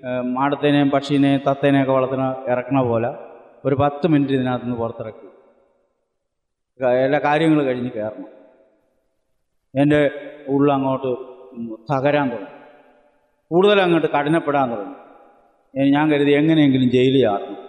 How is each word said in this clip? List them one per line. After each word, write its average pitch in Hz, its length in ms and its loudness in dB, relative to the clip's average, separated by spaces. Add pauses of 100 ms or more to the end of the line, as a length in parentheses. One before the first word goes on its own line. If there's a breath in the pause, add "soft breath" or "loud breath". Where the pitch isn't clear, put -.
ഏ, 127 40 -8 (260)
മാടത്തേനെയും 143 540 2
പക്ഷീനെയും 139 560 0
തത്തേനെയൊക്കെ 139 460 2
വളർത്തുന്ന, 131 360 0 (240)
ഇറക്കണ 123 260 -2 (120)
പോലെ 117 200 0 (540)
ഒരു 135 180 0
പത്ത് 143 300 -2
മിനിറ്റ് 139 260 2
ഇതിനകത്തുനിന്ന് 123 440 -4
പുറത്തിറക്കി 113 440 -10 (1500)
ക-, 123 260 2
എല്ലാ 143 180 0
കാര്യങ്ങളും 151 420 2
കഴിഞ്ഞ് 123 300 -4
കയറണം. 110 340 -8 (1400)
എൻ്റെ 147 260 4 (540)
ഉള്ളങ്ങോട്ട് 135 560 0 (800)
തകരാൻ 143 420 0
തുടങ്ങി, 101 220 -12 (960)
കൂടുതൽ 196 300 4
അങ്ങോട്ട് 165 340 2
കഠിനപ്പെടാൻ 143 580 0
തുടങ്ങി. 95 240 -10 (760)
ഏ, 139 220 0
ഞാൻ 147 160 2
കരുതി 143 280 2
എങ്ങനെയെങ്കിലും 147 500 2
ജയിലിൽ 131 360 4
ചാടണം - 320 -4 (100)